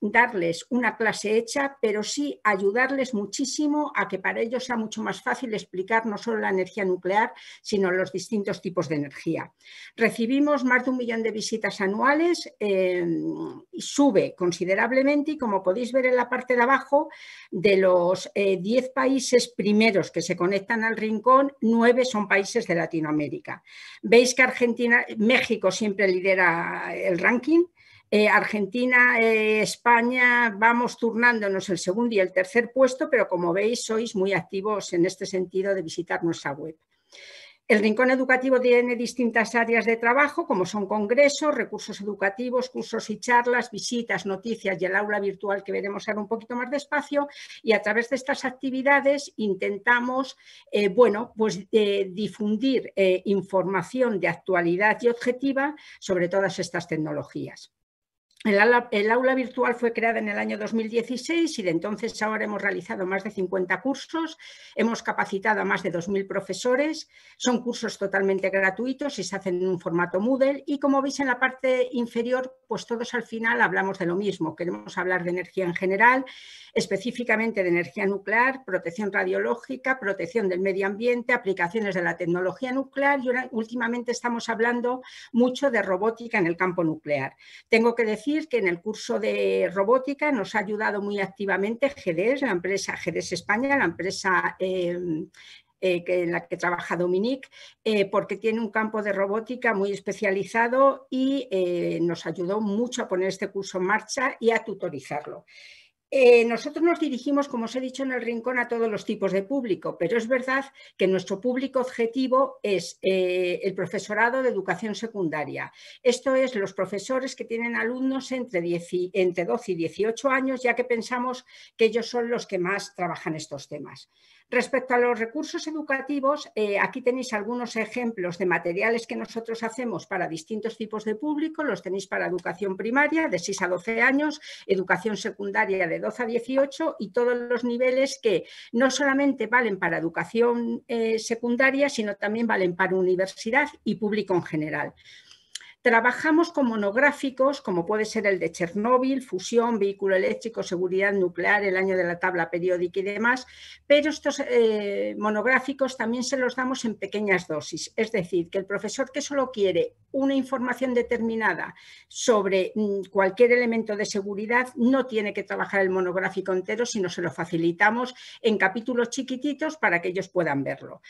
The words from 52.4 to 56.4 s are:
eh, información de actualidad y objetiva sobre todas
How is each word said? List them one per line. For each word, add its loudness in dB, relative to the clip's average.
eh, 4
información 0
de 0
actualidad 2
y 4
objetiva -2
sobre 0
todas 0